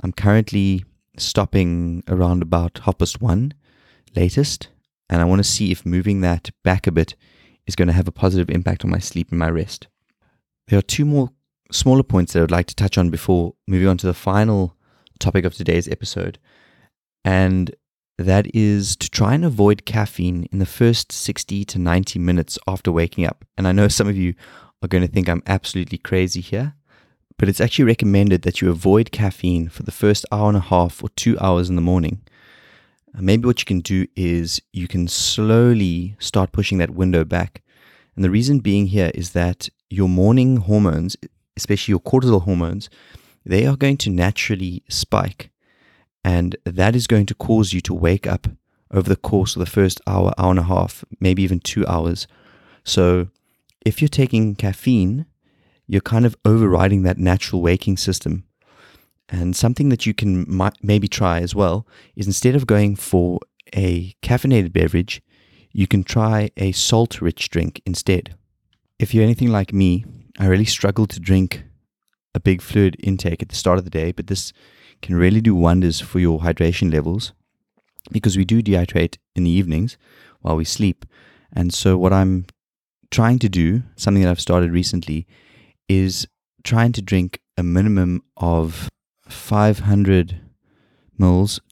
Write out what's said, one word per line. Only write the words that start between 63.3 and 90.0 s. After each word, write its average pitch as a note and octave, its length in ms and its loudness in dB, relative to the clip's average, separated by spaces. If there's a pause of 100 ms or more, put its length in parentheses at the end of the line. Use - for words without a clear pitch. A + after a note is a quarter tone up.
a F#2 480 -2
caffeinated B2 500 0
beverage, E2+ 480 0 (500)
you G2+ 140 0
can G2 180 0
try A2 540 0
a F#2+ 140 -2
salt-rich - 800 -2
drink E2+ 340 -4
instead. F#2 500 -4 (640)
If - 160 -4
you're A2 100 4
anything A#2 280 2
like G2+ 220 -2
me, F#2+ 320 2 (340)
I F#2+ 80 2
really F#2+ 180 4
struggle G2+ 400 0
to - 140 -8
drink F#2 460 0 (680)
a G2 60 -4
big F#2+ 240 0
fluid G2 400 2
intake F#2 400 -4
at - 60 -14
the - 60 -14
start F2+ 220 0
of F#2 60 -2
the F#2 80 -14
day, E2 200 -4
but F2 140 -8
this - 280 -8 (480)
can F2+ 140 -4
really F#2 260 4
do A2+ 120 4
wonders F2 460 4
for - 200 -4
your E2 200 2
hydration E2+ 520 0
levels D#2+ 420 -2 (800)
because G2 260 0
we F#2+ 80 2
do A2+ 180 2
dehydrate F2 540 0 (180)
in F#2 80 0
the F2 60 2
evenings F2 480 0 (420)
while D#2+ 160 -4
we D#2+ 100 -2
sleep. G2 400 -2 (480)
And F2 200 -2
so F#2 240 2
what F#2 160 4
I'm F#2+ 320 2 (640)
trying A#2+ 280 4
to A#2 100 2
do, F#2 340 2 (140)
something G2 260 2
that F2+ 60 4
I've F2 120 -2
started F2 300 0
recently, E2+ 560 -4 (640)
is F#2+ 380 0 (360)
trying A#2 300 2
to A2 80 -6
drink F#2 380 -2 (180)
a F2+ 60 -2
minimum F2+ 600 2 (140)
of E2 520 -2 (380)
five G#2 520 0
hundred F#2+ 600 2 (800)